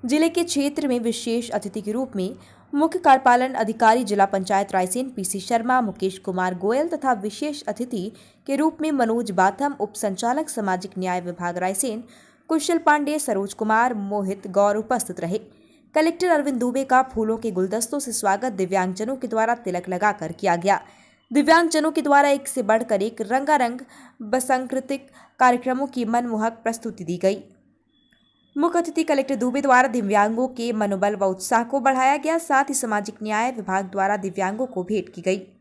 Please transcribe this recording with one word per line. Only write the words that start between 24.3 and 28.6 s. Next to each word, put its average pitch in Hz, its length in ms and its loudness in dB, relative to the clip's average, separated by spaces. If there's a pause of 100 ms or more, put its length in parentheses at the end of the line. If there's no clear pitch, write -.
कार्यक्रमों 254 480 4
की 247 180 -4
मनमोहक 226 460 -2
प्रस्तुति 226 520 -8
दी 170 140 -4
गई। 190 200 2 (1200)
मुख्य 339 220 2